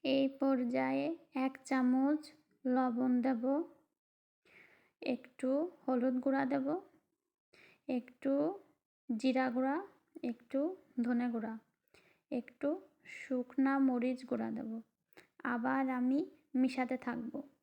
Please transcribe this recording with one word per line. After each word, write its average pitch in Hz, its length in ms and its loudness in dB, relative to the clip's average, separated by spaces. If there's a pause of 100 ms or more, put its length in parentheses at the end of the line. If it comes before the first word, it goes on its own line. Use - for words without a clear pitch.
(160)
এই 269 100 4 (140)
পর্যায়ে 262 640 2 (380)
এক 262 80 0 (160)
চামচ 262 520 4 (440)
লবণ 254 480 2 (120)
দেব, 247 180 2 (1600)
একটু - 460 -4 (340)
হলুদ 254 420 0
গুঁড়া 269 180 2 (100)
দেব, 269 140 0 (1200)
একটু 262 440 -4 (760)
জিরা 254 460 0
গুঁড়া, 262 220 0 (540)
একটু 269 300 -4 (440)
ধনে 240 300 0
গুঁড়া, 226 200 -4 (760)
একটু - 380 -4 (500)
শুকনা 262 600 0
মরিচ 254 420 2 (100)
গুঁড়া 226 260 -2
দেব। 226 140 -8 (840)
আবার 262 300 0 (140)
আমি 254 200 2 (420)
মিশাতে 254 360 0 (100)
থাকব। 240 260 -6 (300)